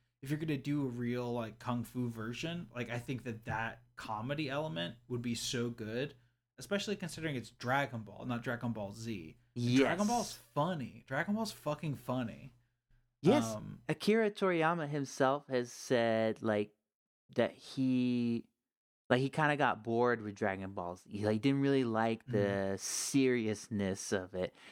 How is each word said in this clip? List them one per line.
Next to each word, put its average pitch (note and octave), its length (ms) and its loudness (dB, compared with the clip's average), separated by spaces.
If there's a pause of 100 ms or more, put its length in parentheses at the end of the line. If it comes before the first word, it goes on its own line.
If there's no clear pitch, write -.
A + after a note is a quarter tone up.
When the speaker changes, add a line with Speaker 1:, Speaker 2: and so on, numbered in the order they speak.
(200)
Speaker 1:
if C3+ 80 -12
you're D3 100 -2
gonna D#3 200 -2
do C#3+ 240 -2
a C3+ 80 0
real, A#2+ 420 -2
like, A2+ 260 -4
Kung A#2+ 260 -2
Fu B2 260 -2
version, A#2+ 640 -6
like, A#2+ 160 -6
I B2 80 -4
think A#2+ 260 -6
that A2+ 220 -8
that A2+ 340 -4 (160)
comedy B2+ 540 -4
element D#3+ 460 -4 (120)
would A#2+ 140 -4
be A#2+ 120 0
so A#2+ 360 -2
good, A#2 440 -6 (440)
especially G3+ 380 -2
considering D#3+ 400 -6
it's A2+ 140 -6
Dragon B2+ 500 0
Ball, G2+ 260 -12
not A#2+ 160 -2
Dragon A#2+ 300 -2
Ball G#2 220 -6
Z. A2 420 -8 (180)
And A#2+ 100 -4
Speaker 2:
Yes. B2 160 6
Speaker 1:
Dragon E3+ 260 4
Ball's A#3 320 0 (160)
funny. C#3+ 520 -2
Dragon E3 280 -2
Ball's A3 180 -4
fucking D3 440 -4
funny. A#2+ 560 -4 (720)
Speaker 2:
Yes. A3+ 320 6
Speaker 1:
Um, G#2 340 -10
Speaker 2:
Akira G#3 420 2
Toriyama E3+ 580 2
himself C#3+ 600 2
has B2 240 0
said, A2+ 680 2
like, G#2 300 2 (640)
that A#2+ 180 4
he, B2 880 0 (640)
like, B2+ 120 6
he C3+ 100 2
kinda D3 260 4
got A2+ 280 2
bored A#2 380 2
with G#2 120 -6
Dragon G2 380 -2
Ball F2+ 240 -6
Z. - 140 -20
He, G#2+ 140 -4
like, G#2+ 160 4
didn't C#3 200 4
really C#3 240 4
like A2+ 420 0
the A#2 120 2
Speaker 1:
Mm-hmm. G2 380 2
Speaker 2:
seriousness A2 1400 0
of F#2 220 -2
it. F#2 200 -2 (180)